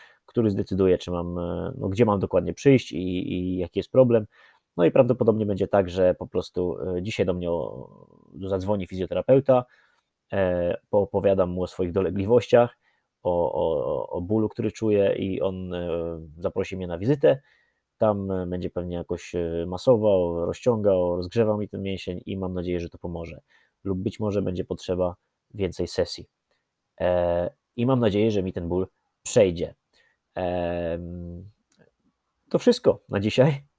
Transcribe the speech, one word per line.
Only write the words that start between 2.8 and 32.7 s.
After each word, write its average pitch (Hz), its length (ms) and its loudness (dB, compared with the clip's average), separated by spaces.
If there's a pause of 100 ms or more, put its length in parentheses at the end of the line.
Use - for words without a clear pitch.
i, 92 400 -4
i 90 260 -2
jaki 90 200 -6
jest - 120 -4
problem. 117 360 6 (500)
No 175 80 2
i 160 60 4
prawdopodobnie 113 560 4
będzie 98 220 0
tak, 95 220 2
że 90 240 4
po 92 120 -10
prostu, 87 540 -4
e, 90 220 -4
dzisiaj 104 240 -2
do 90 80 0
mnie 87 160 -4
o-, 50 560 -8 (380)
zadzwoni 95 420 -2
fizjoterapeuta, 123 800 2 (680)
e, 90 440 0 (140)
poopowiadam 98 600 2
mu 90 120 -4
o 90 40 -2
swoich 90 260 -4
dolegliwościach, 98 840 2 (440)
o, 87 300 0
o, 73 560 -2
o 87 120 -6
bólu, 107 280 0
który 110 240 -6
czuję 104 420 2
i 98 260 -4
on, 92 340 -4
e, 85 460 -6 (180)
zaprosi 95 380 -4
mnie 92 100 -6
na 85 120 -6
wizytę. 139 420 2 (580)
Tam, 101 320 0
e, 92 160 -4
będzie 90 240 -6
pewnie 87 260 -6
jakoś, - 380 -8
e, 85 320 -4
masował, 90 800 2
rozciągał, 92 720 2
rozgrzewał 107 420 0
mi 104 100 -6
ten 98 140 -10
mięsień 92 440 -6
i 101 100 -6
mam 92 180 -4
nadzieję, 87 260 -4
że 85 80 -6
to - 100 -18
pomoże. 82 420 -10 (440)
Lub 95 140 -2
być 95 220 -6
może 101 220 0
będzie 92 220 -4
potrzeba 90 520 -4 (380)
więcej 90 320 -4
sesji. - 420 -6 (720)
E, 87 500 0 (260)
i 120 100 0
mam 127 140 2
nadzieję, 107 300 2
że 101 120 0
mi 92 100 -4
ten 87 160 -6
ból 90 180 -2 (360)
przejdzie. 90 520 2 (600)
Em, 87 1160 -6 (1000)
to 180 100 0
wszystko - 500 2